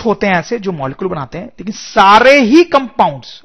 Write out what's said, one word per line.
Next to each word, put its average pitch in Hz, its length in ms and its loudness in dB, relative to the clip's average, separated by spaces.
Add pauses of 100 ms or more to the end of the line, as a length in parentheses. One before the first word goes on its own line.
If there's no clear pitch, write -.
होते 208 220 -4
हैं 190 60 -2
ऐसे 180 260 -4
जो 190 120 -8
मॉलिक्यूल 143 400 -10
बनाते 147 260 -12
हैं, 190 80 -14 (140)
लेकिन 190 140 -12
सारे 226 680 4
ही 269 240 4
कंपाउंड्स, 214 800 -4